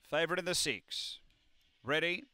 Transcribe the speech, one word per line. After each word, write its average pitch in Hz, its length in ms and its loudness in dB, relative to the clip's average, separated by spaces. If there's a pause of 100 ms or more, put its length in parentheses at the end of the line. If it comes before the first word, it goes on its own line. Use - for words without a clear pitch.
Favourite 165 300 2
in 175 80 -4
the 180 80 0
six. - 680 -2 (600)
Ready. 165 500 0